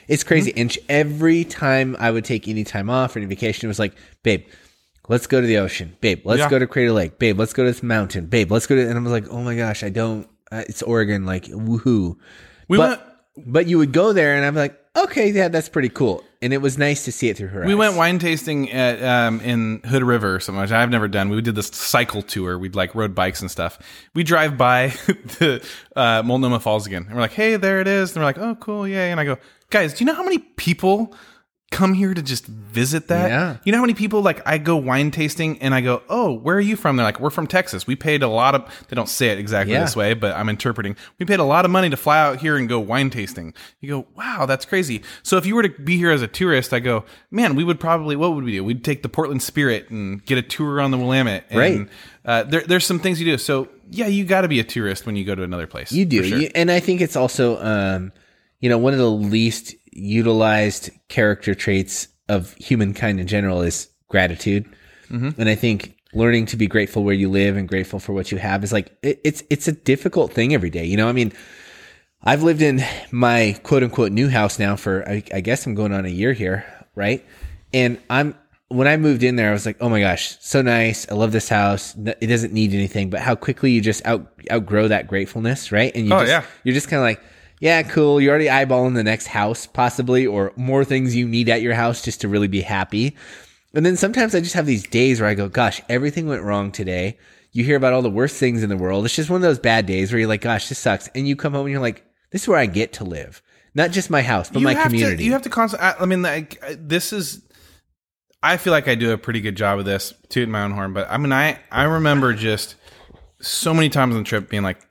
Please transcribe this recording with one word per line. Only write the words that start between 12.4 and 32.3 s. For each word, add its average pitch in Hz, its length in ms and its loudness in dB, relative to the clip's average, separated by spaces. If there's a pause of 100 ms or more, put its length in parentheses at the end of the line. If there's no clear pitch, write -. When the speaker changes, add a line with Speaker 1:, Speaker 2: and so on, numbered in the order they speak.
Speaker 2:
We 180 100 4
Speaker 1:
But, 202 120 4
Speaker 2:
went 233 100 -6 (480)
Speaker 1:
but 160 180 2
you 170 120 2
would 147 140 2
go 190 200 4
there 147 240 4
and 143 80 2
I'm 143 100 0
like, 143 240 -2 (180)
"Okay, 269 360 2
yeah, 190 160 2
that's 165 200 -2
pretty 131 200 0
cool." 107 340 -2 (200)
And 123 100 -2
it 139 80 2
was 135 160 0
nice 143 280 0
to 120 80 -8
see 123 160 -2
it 101 80 -2
through 98 120 -8
her 95 160 -8
Speaker 2:
We 196 100 2
Speaker 1:
eyes. 202 40 4
Speaker 2:
went 214 180 2
wine 170 220 2
tasting 156 540 -2
at, 123 280 0
um, 120 420 0
in 113 420 -2
Hood 127 180 0
River 113 320 2
or 92 60 -4
something, 98 200 -6
which 98 120 -2
I've 120 180 2
never 110 160 2
done. 98 220 0
We 104 120 0
did 117 140 -2
this 104 140 -4
cycle - 520 -2
tour. 90 380 -6
We'd, 92 160 -10
like, 95 220 -2
rode 107 180 -2
bikes 92 260 -2
and 95 80 -8
stuff. 85 300 -8 (340)
We 170 120 -2
drive 156 340 0
by 127 300 4
<laughs> - 180 -10 (320)
the, 143 260 0 (300)
uh, 117 300 2
Multnomah 123 340 0
Falls 107 260 0
again. 92 220 -8
And 107 80 -14
we're 120 80 -4
like, 110 100 -2
"Hey, 220 240 0
there 190 240 0
it 190 60 -2
is." 190 240 0
And 160 120 -6
we're 147 40 2
like, 139 120 0
"Oh, 226 180 -6
cool, 208 320 -6
yay." 185 240 -2
And 165 80 -2
I 151 40 -2
go, 135 140 -2 (320)
"Guys, 170 240 0
do 233 100 -2
you - 20 4
know 311 100 2
how 370 80 -6
many 359 140 2
people 202 760 -2 (560)
come 190 240 2
here 190 180 0
to 175 80 -4
just 131 260 -6